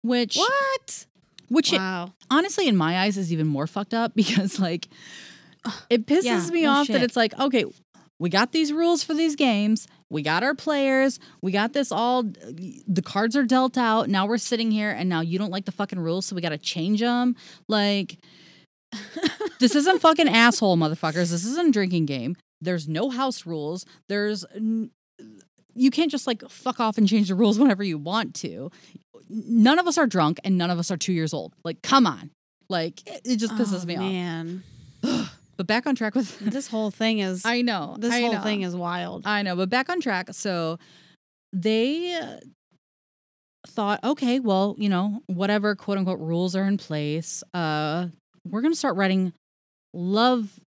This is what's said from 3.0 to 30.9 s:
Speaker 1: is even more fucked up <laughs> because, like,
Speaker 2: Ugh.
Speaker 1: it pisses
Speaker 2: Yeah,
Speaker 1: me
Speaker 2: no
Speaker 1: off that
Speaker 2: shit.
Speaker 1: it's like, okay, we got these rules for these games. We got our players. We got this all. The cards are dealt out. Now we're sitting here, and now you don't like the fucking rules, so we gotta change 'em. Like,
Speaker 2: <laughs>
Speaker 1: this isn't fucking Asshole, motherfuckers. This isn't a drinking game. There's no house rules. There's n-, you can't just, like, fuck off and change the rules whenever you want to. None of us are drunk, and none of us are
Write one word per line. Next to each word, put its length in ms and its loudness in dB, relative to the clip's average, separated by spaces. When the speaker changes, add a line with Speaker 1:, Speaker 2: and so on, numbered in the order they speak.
Speaker 1:
is 140 -2
even 160 0
more 200 0
fucked 260 -6
up 220 -2
<laughs> 0 -
because, 440 2
like, 300 -2
Speaker 2:
Ugh. 100 -8
Speaker 1:
it 160 2
pisses 200 4
Speaker 2:
Yeah, 240 0
Speaker 1:
me 140 2
Speaker 2:
no 80 4
Speaker 1:
off 160 4
that 60 -2
Speaker 2:
shit. 100 4
Speaker 1:
it's 120 -2
like, 240 0
okay, 240 2
we 100 0
got 220 4
these 220 0
rules 320 2
for 80 -4
these 240 0
games. 500 2
We 120 -4
got 220 0
our 100 0
players. 680 0
We 120 -2
got 180 0
this 220 -2
all. 300 0
The 800 -6
cards 360 0
are 80 4
dealt 320 2
out. 320 2
Now 160 2
we're 120 0
sitting 340 -2
here, 200 0
and 160 -2
now 140 0
you 180 -2
don't 120 -4
like 140 -6
the 60 -6
fucking 280 -6
rules, 260 -2
so 100 -6
we 60 -4
gotta 160 -2
change 440 -2
'em. 340 2
Like, 480 0
Speaker 2:
<laughs> 680 -6
Speaker 1:
this 160 4
isn't 260 4
fucking 280 6
Asshole, 480 6
motherfuckers. 540 0
This 140 -2
isn't 240 0
a 20 4
drinking 360 2
game. 280 -4
There's 260 -4
no 220 -2
house 360 -4
rules. 400 -6
There's 360 -2
n-, 360 -4
you 160 4
can't 200 0
just, 160 -4
like, 220 -4
fuck 300 -8
off 180 0
and 100 4
change 200 4
the 80 0
rules 240 4
whenever 240 4
you 140 -2
want 380 -4
to. 360 -10
None 480 6
of 100 2
us 100 0
are 100 4
drunk, 380 2
and 120 2
none 140 0
of 80 0
us 100 -4
are 60 -2